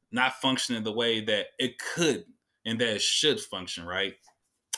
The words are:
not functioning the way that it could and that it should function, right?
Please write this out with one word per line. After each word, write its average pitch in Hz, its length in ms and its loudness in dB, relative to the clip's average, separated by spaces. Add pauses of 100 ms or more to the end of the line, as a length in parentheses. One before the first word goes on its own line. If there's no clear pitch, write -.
(100)
not 127 300 2
functioning 127 420 0
the 107 100 -2
way 117 280 2
that 107 280 0 (100)
it 127 200 -2
could 143 460 0 (400)
and 113 160 -2
that 113 160 2
it 95 60 0
should 135 380 2
function, 90 440 -8
right? 92 300 -2 (640)